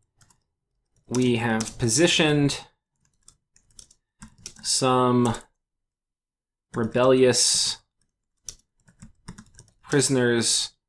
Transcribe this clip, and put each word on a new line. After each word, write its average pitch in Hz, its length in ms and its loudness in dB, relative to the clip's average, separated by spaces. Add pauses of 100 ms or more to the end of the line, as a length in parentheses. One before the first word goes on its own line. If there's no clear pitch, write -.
(1080)
we 123 280 0
have 113 420 -4
positioned 147 840 0 (2000)
some 123 720 0 (1400)
rebellious 123 1040 2 (2000)
prisoners 123 880 0 (180)